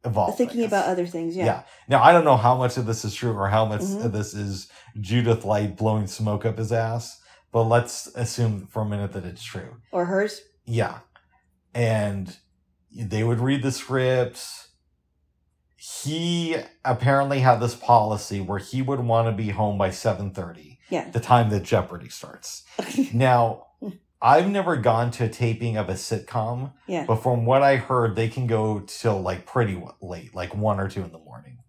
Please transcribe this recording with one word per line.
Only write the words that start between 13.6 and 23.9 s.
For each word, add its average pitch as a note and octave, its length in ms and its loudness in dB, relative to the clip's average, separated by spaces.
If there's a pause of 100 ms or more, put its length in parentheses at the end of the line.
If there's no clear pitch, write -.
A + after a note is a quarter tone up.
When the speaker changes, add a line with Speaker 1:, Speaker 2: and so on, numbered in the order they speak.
Speaker 1:
the C3 80 0
scripts. B2+ 960 -2 (1080)
He E3 800 -4 (280)
apparently C3+ 560 2
had B2 200 6
this A#2+ 140 -2
policy G#2+ 680 2
where F#2+ 180 -4
he C3 240 -6
would C3+ 180 -2
wanna A2+ 320 2
be G#2 180 -4
home G#2 260 -2
by F#2+ 140 2
seven G2+ 400 -4
thirty, - 480 -14 (100)
Speaker 2:
Yeah. - 220 -6
Speaker 1:
the - 100 -2
time A#2 300 4
that G2+ 120 0
Jeopardy F2 460 -4
starts. - 560 -16 (140)
Speaker 2:
<laughs> - 340 -4
Speaker 1:
Now, A#2+ 540 4 (560)